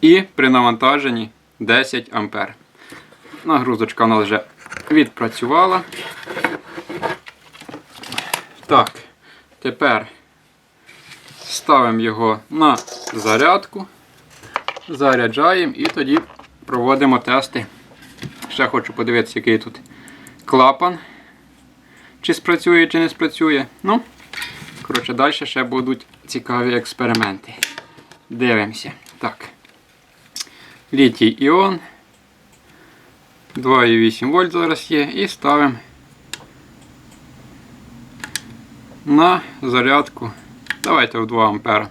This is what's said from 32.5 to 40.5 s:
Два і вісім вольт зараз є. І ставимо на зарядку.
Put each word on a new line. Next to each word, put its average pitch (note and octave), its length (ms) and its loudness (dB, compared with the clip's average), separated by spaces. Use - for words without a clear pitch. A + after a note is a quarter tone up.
Два B2+ 300 2
і A#2 120 4
вісім A2+ 340 2
вольт F3 200 2
зараз E3 400 -4
є. D3+ 100 2
І D#3 260 -4
ставимо C#3+ 480 0
на D#3+ 360 4
зарядку. B2+ 720 0